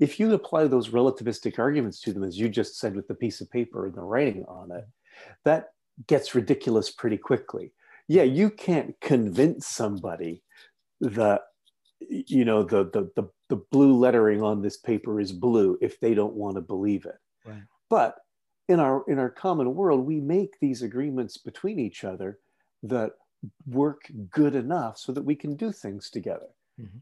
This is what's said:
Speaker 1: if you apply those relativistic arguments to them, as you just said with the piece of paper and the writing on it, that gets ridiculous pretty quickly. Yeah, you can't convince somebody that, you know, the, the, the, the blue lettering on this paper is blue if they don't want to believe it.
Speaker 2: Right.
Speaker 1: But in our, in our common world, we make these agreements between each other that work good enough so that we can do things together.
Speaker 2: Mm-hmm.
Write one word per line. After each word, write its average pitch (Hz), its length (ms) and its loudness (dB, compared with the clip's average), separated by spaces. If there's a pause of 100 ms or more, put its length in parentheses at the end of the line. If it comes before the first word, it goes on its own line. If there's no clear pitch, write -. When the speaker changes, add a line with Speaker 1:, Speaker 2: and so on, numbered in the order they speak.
Speaker 1:
if 143 180 2
you 220 140 2
apply 160 340 2
those 127 220 2
relativistic 120 720 0
arguments 123 420 -2
to 107 120 -6
them, 98 120 -6
as 92 140 -6
you 113 100 0
just 107 320 -4
said 98 160 -4
with 98 100 -8
the - 80 -10
piece - 260 -6
of - 100 -14
paper 117 360 -6
and 95 80 -10
the 95 80 -14
writing 104 460 -2
on 90 240 -16
it, 107 160 -12 (560)
that 156 300 0 (320)
gets - 280 0
ridiculous 117 560 0
pretty 107 260 -4
quickly. - 560 -4 (360)
Yeah, 170 140 6
you 151 280 4
can't - 500 -2
convince 120 640 2
somebody 87 760 -6 (580)
that, 107 420 2 (580)
you - 440 0
know, 110 180 4
the, 98 220 2
the, 92 320 -4
the, - 120 -2 (200)
the - 80 0 (160)
blue 139 240 8
lettering 113 460 6
on 104 200 0
this 101 140 -4
paper 107 440 -4
is 95 120 -4
blue 95 480 2
if - 180 -2
they 113 160 2
don't 104 200 0
want 101 220 -6
to 95 40 -6
believe 95 460 -2
it. 82 120 -14 (260)
Speaker 2:
Right. 107 180 -18 (260)
Speaker 1:
But 165 300 2 (500)
in 175 120 4
our, 135 280 0
in 139 100 0
our 127 120 -2
common 147 440 -2
world, 156 300 2
we 151 160 -2
make 185 400 -2
these 131 220 -2
agreements 123 540 -6
between - 420 -8
each 113 260 -6
other 95 340 -10 (440)
that 113 300 -4 (540)
work 139 440 -2 (200)
good 147 240 2
enough 131 440 -4
so - 140 -8
that 135 100 -8
we 139 120 -2
can 143 220 -6
do 220 160 -6
things 101 380 -12
together. 92 380 -8 (320)
Speaker 2:
Mm-hmm. 104 200 -18